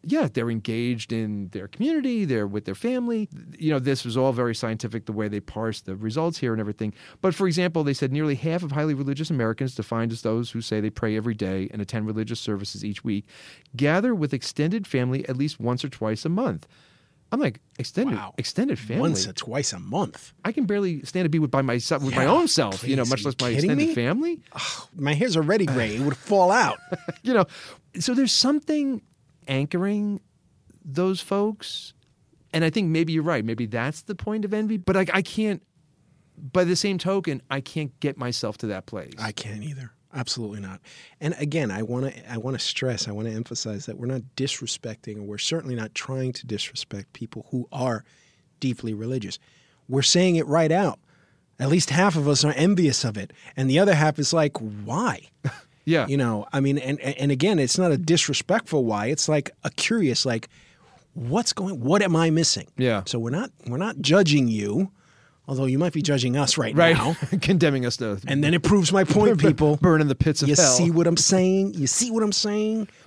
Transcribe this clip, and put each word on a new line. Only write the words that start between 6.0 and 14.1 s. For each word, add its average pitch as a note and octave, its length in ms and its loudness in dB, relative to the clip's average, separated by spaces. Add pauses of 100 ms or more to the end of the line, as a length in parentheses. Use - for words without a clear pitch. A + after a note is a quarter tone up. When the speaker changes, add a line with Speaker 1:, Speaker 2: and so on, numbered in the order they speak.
Speaker 1:
here A#2 140 -2
and A2 80 -2
everything. G#2 320 -4 (300)
But, F#3 120 2
for G3 120 0
example, E3+ 380 0
they C#3 100 0
said C3 180 -2
nearly D3 220 0
half E3 280 -2
of D3+ 100 -6
highly D3+ 220 0
religious C#3 360 -4
Americans, B2+ 440 0
defined A2+ 380 -2
as A2+ 100 -6
those A#2 280 -2
who A#2 100 -6
say G#2+ 200 -2
they G#2+ 100 -2
pray A2 260 -2
every A2 180 -2
day F#2+ 380 -4
and G#2+ 80 -8
attend G#2+ 260 -6
religious A2 320 -4
services G2+ 460 -6
each G#2 180 -8
week, G#2 240 -4 (480)
gather E3+ 400 2